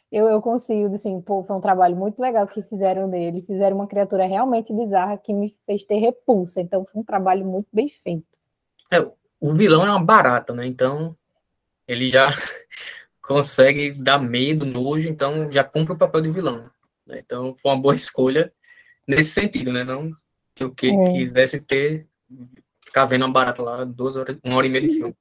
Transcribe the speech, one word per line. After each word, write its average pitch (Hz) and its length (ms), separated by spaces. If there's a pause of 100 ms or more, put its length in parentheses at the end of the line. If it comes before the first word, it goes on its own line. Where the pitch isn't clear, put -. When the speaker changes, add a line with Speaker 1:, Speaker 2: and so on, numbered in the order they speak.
(140)
Speaker 1:
eu, 214 140
eu 214 120
consigo, 220 540
assim, 196 260
pô, 196 220
foi 190 140
um 185 40
trabalho 185 360
muito 208 260
legal 226 240
que 202 160
fizeram 190 480
dele. 175 320
Fizeram 196 340
uma 202 120
criatura 196 380
realmente 226 460
bizarra 202 460
que - 140
me 202 240 (100)
fez 202 160
ter 208 160
repulsa. 214 600
Então, 185 300
foi 214 120
um - 20
trabalho 190 400
muito 190 280
bem 233 160
feito. 170 380 (640)
Speaker 2:
É, 175 60 (420)
o 147 120
vilão 170 320
é 208 60
uma 190 140
barata, 127 500
né? 123 120
Então, 139 500 (720)
ele 123 220
já 131 180
<laughs> - 920
consegue 143 720
dar 139 260
medo, 135 460
nojo, 135 440
então 156 420
já 135 140
cumpre 160 300
o 160 40
papel 160 220
de 156 100
vilão, 147 400 (340)
né? - 140
Então, 127 380
foi 139 160
uma 131 80
boa 139 160
escolha 135 560 (560)
nesse 156 240
sentido, 196 400
né? 123 100
Não 139 300 (420)
que - 80
eu 127 100
que-, 127 180
Speaker 1:
É. 185 200
Speaker 2:
quisesse 131 560
ter, 151 400 (800)
ficar 135 220
vendo 127 180
uma 131 80
barata 123 300
lá 123 220
duas 127 300
horas, 135 300
uma 127 120
hora 131 100
e 131 40
meia 135 160
de 160 80
filme. 302 260